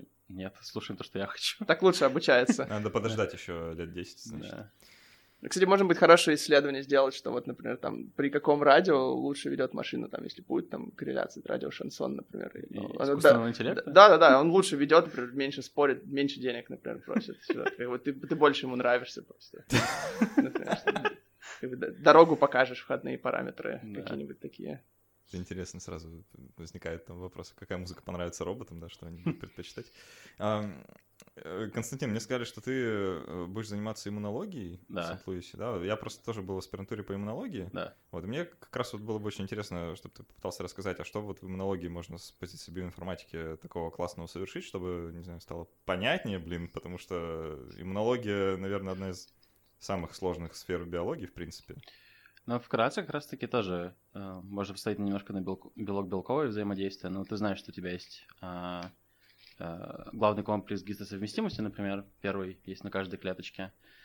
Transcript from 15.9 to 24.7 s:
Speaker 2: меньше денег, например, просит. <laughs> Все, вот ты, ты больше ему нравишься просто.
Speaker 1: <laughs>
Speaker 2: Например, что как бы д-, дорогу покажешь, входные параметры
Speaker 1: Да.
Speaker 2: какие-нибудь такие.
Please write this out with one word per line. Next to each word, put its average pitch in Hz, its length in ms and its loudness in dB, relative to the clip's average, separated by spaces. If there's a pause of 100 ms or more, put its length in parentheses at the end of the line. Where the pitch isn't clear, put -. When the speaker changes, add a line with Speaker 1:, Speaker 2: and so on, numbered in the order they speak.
Speaker 2:
меньше 139 340 -2
денег, 120 300 -6
например, 117 320 -10
просит. - 340 -4
<laughs> - 60 -20
Все, - 240 -4 (200)
вот 123 180 -4
ты, 143 100 -2
ты 147 200 -6
больше 143 300 4
ему 127 120 -4
нравишься 123 460 0
просто. - 460 -20
Speaker 1:
<laughs> - 680 0
Speaker 2:
Например, - 420 2
что - 120 -2 (680)
как 127 100 -6
бы 127 60 -6
д-, - 160 -2
дорогу 156 440 10
покажешь, 127 440 4
входные 131 380 -4
параметры - 640 -4
Speaker 1:
Да. 104 200 -10
Speaker 2:
какие-нибудь - 380 -10
такие. - 420 -12 (460)